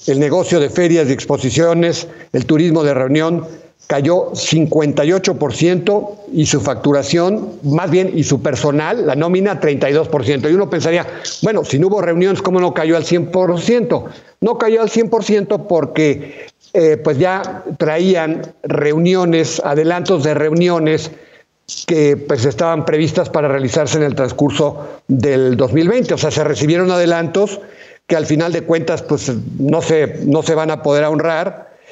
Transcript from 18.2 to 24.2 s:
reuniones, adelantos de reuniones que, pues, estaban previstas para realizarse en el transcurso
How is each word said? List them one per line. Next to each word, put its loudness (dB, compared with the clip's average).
reuniones, 0
adelantos 0
de 2
reuniones 0
que, 4
pues, -2
estaban 0
previstas 0
para 0
realizarse 0
en 2
el -2
transcurso -2